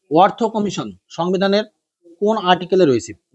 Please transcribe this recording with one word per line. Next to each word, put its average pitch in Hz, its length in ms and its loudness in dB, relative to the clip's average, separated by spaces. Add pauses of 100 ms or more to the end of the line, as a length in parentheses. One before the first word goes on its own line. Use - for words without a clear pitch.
(100)
অর্থ 185 340 2
কমিশন 208 480 -6 (160)
সংবিধানের 196 560 -2 (560)
কোন 214 160 0
আর্টিকেলে 180 500 2
রয়েছে? 120 260 0 (220)